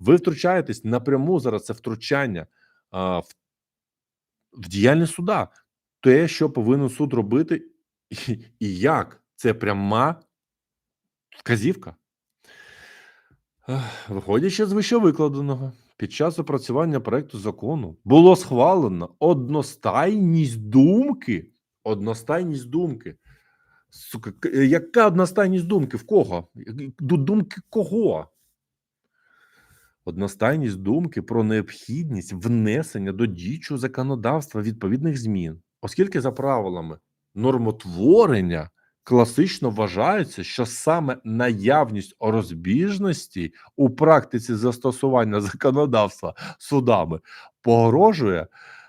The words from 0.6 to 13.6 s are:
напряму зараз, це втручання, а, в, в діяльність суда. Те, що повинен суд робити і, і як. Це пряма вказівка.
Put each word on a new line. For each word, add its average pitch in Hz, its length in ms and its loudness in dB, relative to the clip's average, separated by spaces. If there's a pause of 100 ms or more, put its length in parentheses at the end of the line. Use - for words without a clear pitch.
напряму 135 560 0
зараз, 110 240 -4
це - 80 -10
втручання, 113 720 -6 (440)
а, 92 280 -2
в, - 100 -8 (1200)
в 101 160 -18
діяльність 135 460 2
суда. 175 340 -2 (520)
Те, 143 280 6
що 156 220 -2
повинен 127 380 0
суд 131 240 -4
робити 127 520 -2 (460)
і, 117 280 -8 (200)
і 101 200 -6
як. 127 440 -2 (140)
Це 113 180 0
пряма 107 680 -2 (1160)
вказівка. 117 580 -4 (1700)